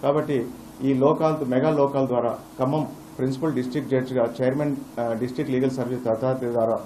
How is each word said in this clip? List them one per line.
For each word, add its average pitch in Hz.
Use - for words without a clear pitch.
కాబట్టి 139
ఈ 135
లోకాల్, 151
మెగా 131
లోకాల్ 139
ద్వారా 117
ఖమ్మం 143
ప్రిన్సిపల్ 135
డిస్ట్రిక్ట్ 127
జడ్జిగా 127
చైర్మన్, 139
ఆ, 117
డిస్ట్రిక్ట్ 123
లీగల్ 131
సర్వీస్ 123
అథారిటీ 123
ద్వారా 117